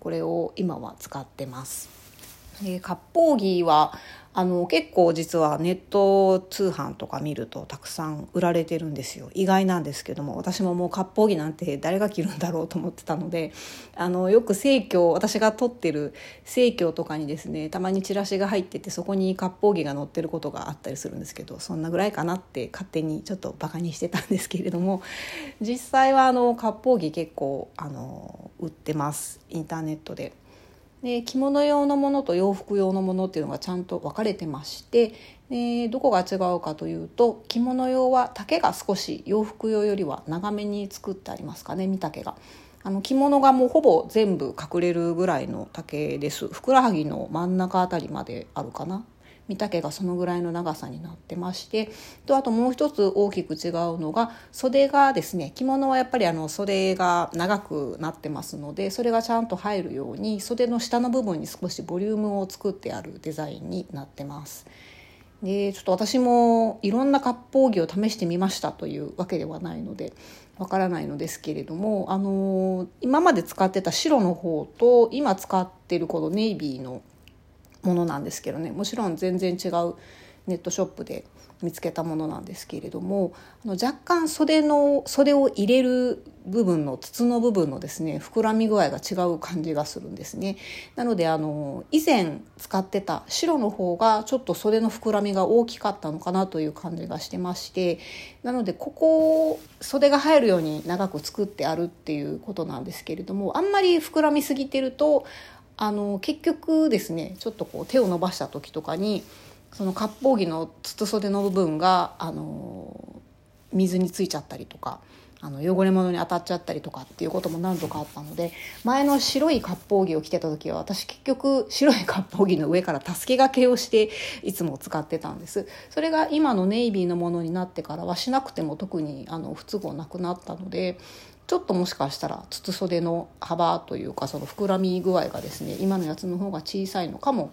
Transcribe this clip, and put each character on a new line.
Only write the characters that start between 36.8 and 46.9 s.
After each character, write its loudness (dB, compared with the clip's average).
い -6
う -12
と、 2
着 -4
物 0
用 2
は 4
丈 -2
が 2
少 -2
し -6
洋 2
服 -6
用 2
よ 2
り -2
は -4
長 -4
め -4
に -4
作 -8
っ -6
て -12
あ -8
り -12
ま -10
す -18
か -10
ね、 -2
身 0
丈 -6
が。 -10
あ -6
の、 -2
着 -2
物 6
が 10
も 6
う 6
ほ 4
ぼ 8
全 4
部 -4
隠 -4
れ 2
る 0
ぐ 0
ら 2
い -6
の -8
丈 -6
で -4
す。 -8
ふ -10
く 4
ら 8
は 4